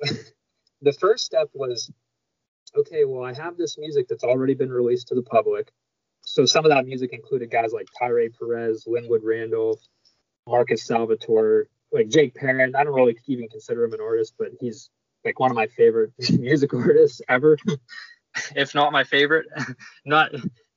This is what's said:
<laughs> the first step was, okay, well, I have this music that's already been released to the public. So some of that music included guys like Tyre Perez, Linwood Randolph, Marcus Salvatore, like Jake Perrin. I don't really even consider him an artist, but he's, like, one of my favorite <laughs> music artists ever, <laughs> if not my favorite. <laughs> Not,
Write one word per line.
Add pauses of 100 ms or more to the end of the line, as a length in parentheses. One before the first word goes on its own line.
(380)
<laughs>
the
first
step
was, (880)
okay,
well,
I
have
this
music
that's
already
been
released
to
the
public. (500)
So
some
of
that
music
included
guys
like (120)
Tyre (100)
Perez,
Linwood
Randolph, (680)
Marcus
Salvatore, (240)
like
Jake
Perrin.
I
don't
really (100)
even
consider
him
an
artist,
but (120)
he's, (340)
like,
one
of
my
favorite (100)
<laughs>
music
artists
ever, (480)
<laughs>
if
not
my
favorite. (300)
<laughs>
Not, (460)